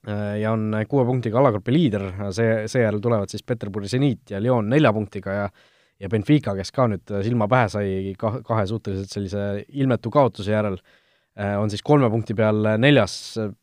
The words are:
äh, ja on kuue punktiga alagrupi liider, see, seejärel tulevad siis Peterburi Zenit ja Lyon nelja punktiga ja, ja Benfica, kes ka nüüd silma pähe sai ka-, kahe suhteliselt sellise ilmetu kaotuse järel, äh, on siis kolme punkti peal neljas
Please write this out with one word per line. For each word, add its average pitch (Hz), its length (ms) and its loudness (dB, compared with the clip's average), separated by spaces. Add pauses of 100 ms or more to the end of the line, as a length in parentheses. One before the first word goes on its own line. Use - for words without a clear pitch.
äh, 104 380 -4
ja 110 100 0
on 107 220 -2 (140)
kuue 135 200 2
punktiga 123 320 0
alagrupi 120 320 2
liider, 110 320 2 (320)
see, 110 320 0
seejärel 107 320 2
tulevad 107 320 0
siis 107 140 -10
Peterburi 104 420 -6
Zenit 123 460 -2
ja 98 100 -4
Lyon 117 240 2
nelja 135 240 4
punktiga 101 440 -4
ja, 101 100 -2 (540)
ja 95 120 -8
Benfica, 110 460 2
kes - 180 -8
ka 127 160 2
nüüd 98 200 -6 (120)
silma 113 240 0
pähe 117 240 4
sai 98 480 -4
ka-, 113 240 -2
kahe 110 240 0
suhteliselt 98 460 -6
sellise 101 320 -4 (220)
ilmetu 131 440 -2
kaotuse 107 400 2
järel, 104 240 0 (640)
äh, 101 220 -2
on 104 120 0
siis 101 140 -8
kolme 139 260 4
punkti 110 240 -2
peal 107 460 2
neljas 131 560 2 (240)